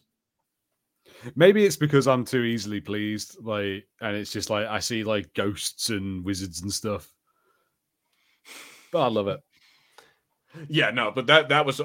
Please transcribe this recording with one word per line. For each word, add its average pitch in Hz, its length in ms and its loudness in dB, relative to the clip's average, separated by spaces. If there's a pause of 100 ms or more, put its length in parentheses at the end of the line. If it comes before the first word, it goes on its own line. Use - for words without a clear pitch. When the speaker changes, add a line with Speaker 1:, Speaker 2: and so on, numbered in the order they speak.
(1400)
Speaker 1:
Maybe 202 300 8
it's 156 100 0
because 143 320 4
I'm 127 160 2
too 127 180 0
easily 104 380 -4
pleased, 104 580 -6
like, 104 480 -4 (140)
and 104 160 -4
it's 104 160 -8
just, 104 160 -6
like, 107 180 0
I 107 120 -4
see, 110 260 -4
like, 104 300 -4
ghosts - 560 -4
and 95 340 -4
wizards 90 380 -6
and 101 100 -6
stuff. - 400 -6 (1800)
But 170 120 2
I 127 60 4
love 107 200 0
it. 95 120 -4 (1300)
Speaker 2:
Yeah, 135 200 2
no, 120 200 0
but 127 160 -4
that, 151 240 6
that 147 160 4
was 135 180 -4